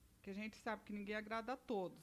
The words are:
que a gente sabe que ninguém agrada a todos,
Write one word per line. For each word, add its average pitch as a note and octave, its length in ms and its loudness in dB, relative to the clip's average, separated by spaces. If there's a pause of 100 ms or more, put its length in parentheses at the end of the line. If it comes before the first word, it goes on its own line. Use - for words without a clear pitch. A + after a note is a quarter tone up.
(220)
que G3 80 -4
a F#3+ 40 -2
gente G#3+ 240 -2
sabe G#3+ 260 0
que - 80 -6
ninguém G#3 220 -2
agrada A3 400 0
a - 20 0
todos, F#3+ 460 2